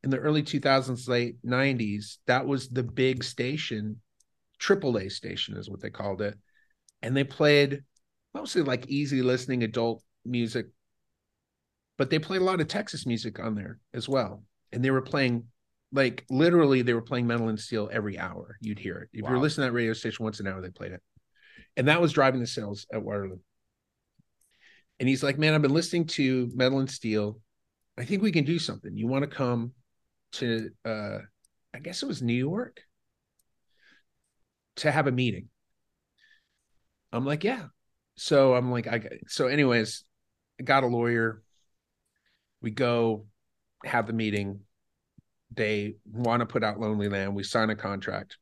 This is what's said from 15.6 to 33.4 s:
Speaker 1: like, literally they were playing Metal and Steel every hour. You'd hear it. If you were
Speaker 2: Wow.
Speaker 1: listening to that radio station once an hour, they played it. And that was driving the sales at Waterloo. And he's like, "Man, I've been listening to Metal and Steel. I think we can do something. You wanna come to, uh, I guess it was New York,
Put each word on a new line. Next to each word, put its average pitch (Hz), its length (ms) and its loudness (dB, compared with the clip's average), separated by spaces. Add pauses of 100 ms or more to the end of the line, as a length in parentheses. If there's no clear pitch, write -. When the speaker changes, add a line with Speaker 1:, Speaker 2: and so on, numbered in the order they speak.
Speaker 1:
like, 131 380 0
literally 143 520 6
they 120 100 2
were 117 80 2
playing 120 260 -2
Metal 117 220 0
and 107 100 -2
Steel 107 320 -4
every 104 280 -4
hour. 90 420 -10
You'd 107 180 -6
hear 87 200 -8
it. - 160 -16
If 110 60 -8
you 123 40 -6
were 131 120 0
Speaker 2:
Wow. 127 40 2
Speaker 1:
listening 151 260 2
to 123 40 0
that 120 60 -2
radio 113 180 0
station 113 300 -6
once 110 160 -4
an 98 60 -4
hour, 95 140 -6
they 92 100 -10
played 92 220 -12
it. 92 100 -16 (720)
And 131 120 2
that 165 140 6
was 165 100 4
driving 131 280 4
the 117 60 -2
sales 104 460 -8
at 110 100 -4
Waterloo. 98 360 -6 (1600)
And 127 100 2
he's 135 140 2
like, 139 160 0
"Man, 156 160 6
I've 156 80 6
been 139 100 4
listening 165 360 2
to 131 460 0
Metal 131 260 4
and 131 100 -2
Steel. 107 500 -2 (560)
I 123 80 -6
think 190 180 0
we 214 100 2
can 151 120 4
do 165 140 0
something. 101 380 -8
You 110 100 -4
wanna 135 200 0
come 123 460 -2 (600)
to, 113 380 -4 (140)
uh, 107 340 -6 (540)
I - 80 -16
guess 170 220 -10
it 277 40 -6
was 165 160 -6
New 117 120 0
York, 165 480 -4 (1900)